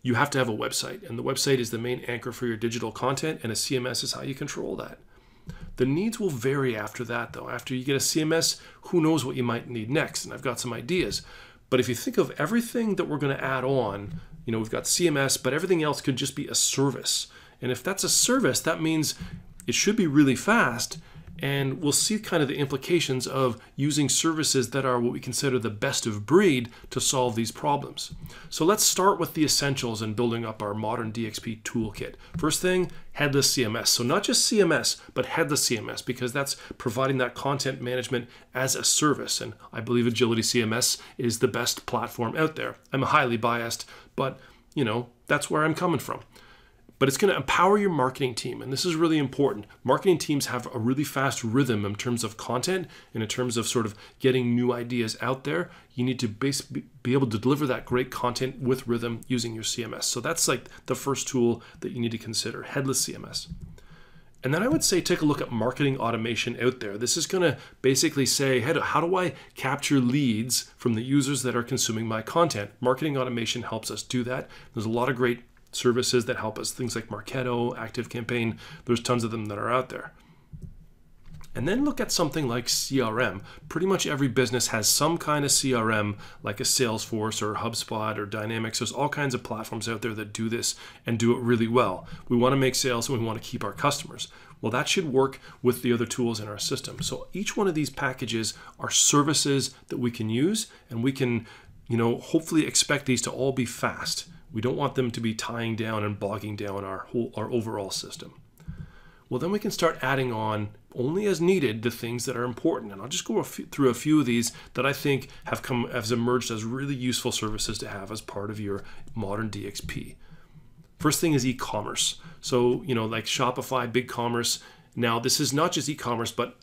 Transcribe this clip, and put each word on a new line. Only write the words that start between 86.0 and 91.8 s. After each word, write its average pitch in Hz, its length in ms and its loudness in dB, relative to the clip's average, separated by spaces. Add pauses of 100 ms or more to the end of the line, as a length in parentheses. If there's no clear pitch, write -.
like 104 180 -4
a 120 40 -2
Salesforce 110 800 0
or 104 120 0
HubSpot 110 600 -4
or 104 100 -4
Dynamics. 110 520 -4
There's 117 140 -4
all 139 160 0
kinds 143 260 -2
of 117 80 -2
platforms 110 460 -8
out 113 140 -4
there 113 120 -4
that 104 180 -8
do 113 160 -2
this 110 280 -2 (280)
and 117 140 0
do 117 180 6
it 127 60 -4
really 117 240 4
well. 110 400 2 (220)